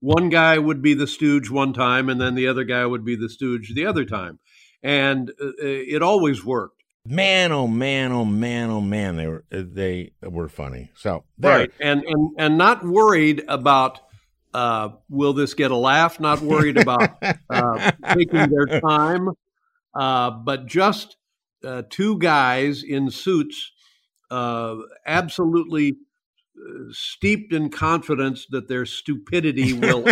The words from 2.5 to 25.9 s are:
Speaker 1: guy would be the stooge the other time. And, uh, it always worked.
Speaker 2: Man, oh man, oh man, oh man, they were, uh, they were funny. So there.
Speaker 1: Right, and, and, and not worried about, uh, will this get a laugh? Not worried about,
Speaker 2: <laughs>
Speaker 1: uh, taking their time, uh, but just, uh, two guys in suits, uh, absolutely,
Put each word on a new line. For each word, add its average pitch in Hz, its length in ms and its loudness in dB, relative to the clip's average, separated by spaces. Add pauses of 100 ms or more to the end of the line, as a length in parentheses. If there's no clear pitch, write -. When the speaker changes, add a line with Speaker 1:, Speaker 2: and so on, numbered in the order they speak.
Speaker 1:
guy 123 220 -2
would 120 180 -4
be 117 120 -2
the 107 120 -6
stooge 117 460 -6
the 156 120 -2
other 165 180 0
time. 92 340 -8 (440)
And, 139 480 0
uh, 139 280 -10
it 139 440 -4
always 160 420 2
worked. 113 400 -6 (200)
Speaker 2:
Man, 185 460 2
oh 139 160 0
man, 131 460 0
oh 120 120 0
man, 117 460 -2
oh 107 100 -2
man, 101 360 -2
they 80 100 -4
were, 80 260 -8
uh, 95 140 -6
they 90 460 -6 (100)
were 85 260 -8
funny. 67 460 -12
So 90 300 -6 (120)
there. 139 220 4
Speaker 1:
Right, 123 120 0 (100)
and, 147 240 0
and, 156 340 0
and 156 200 2
not 202 280 4
worried 175 640 4
about, 135 500 2 (560)
uh, 113 360 -2 (180)
will 143 240 0
this 139 220 -2
get 135 180 0
a 123 40 0
laugh? 147 440 2
Not 147 220 2
worried 151 340 2
about, 127 400 2 (180)
Speaker 2:
<laughs> - 160 -16
Speaker 1:
uh, 123 400 0 (240)
taking 165 360 2
their 143 300 2
time, 160 500 2 (640)
uh, 131 360 0
but 123 360 -6
just, 190 500 0 (480)
uh, 127 260 -8
two 208 280 -2
guys 139 680 2
in 139 260 -2
suits, - 640 -4 (580)
uh, 117 460 -6 (300)
absolutely, 160 920 0 (600)